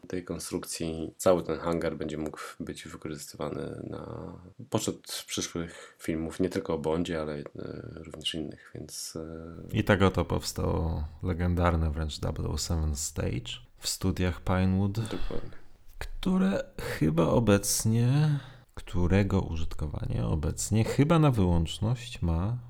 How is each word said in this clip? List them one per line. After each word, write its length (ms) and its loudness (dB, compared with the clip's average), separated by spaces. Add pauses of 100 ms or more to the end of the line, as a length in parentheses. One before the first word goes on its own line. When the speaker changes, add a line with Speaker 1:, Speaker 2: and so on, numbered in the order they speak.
Speaker 1:
tej 160 -6
konstrukcji 920 -6
cały 260 4
ten 160 -4
hangar 380 -2
będzie 200 -6
mógł 220 -6 (200)
być 280 -10
wykorzystywany 1000 -8
na 440 -10 (360)
poczet 580 -4
przyszłych 720 -8
filmów, 400 -4
nie 100 4
tylko 240 -2
o 40 -2
Bondzie, 440 0
ale, 120 -4
e, 100 -8 (520)
również 400 -8
innych, 400 -8
więc, 400 -10
e, 600 -6
Speaker 2:
I 60 4
tak 180 6
oto 240 6
powstało 760 0 (200)
legendarne 680 4
wręcz 280 -4
Double 280 -2
O 100 -2
Seven 380 0
Stage 840 -4
w 100 -8
studiach 560 0
Pinewood, 480 4
Speaker 1:
Dokładnie. 680 -2 (420)
Speaker 2:
które 640 2 (180)
chyba 460 2
obecnie, 1120 4 (340)
którego 680 4
użytkowanie 840 -2
obecnie 580 2
chyba 360 6
na 120 8
wyłączność 920 2
ma 360 0 (120)